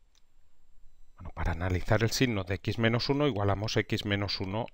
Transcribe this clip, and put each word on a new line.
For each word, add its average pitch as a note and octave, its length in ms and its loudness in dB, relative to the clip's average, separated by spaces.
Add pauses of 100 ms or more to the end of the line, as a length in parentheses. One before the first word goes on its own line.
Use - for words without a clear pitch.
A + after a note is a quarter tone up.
(1160)
Bueno, E2+ 180 -10
para E2+ 180 2
analizar F#2 500 2
el A2 80 4
signo A2 340 0
de G2+ 100 -2
x G#2 240 -4
menos A#2 320 2
uno, C#3+ 160 2
igualamos G2+ 500 2
x G#2+ 300 0
menos G2+ 340 0
uno G2+ 340 -2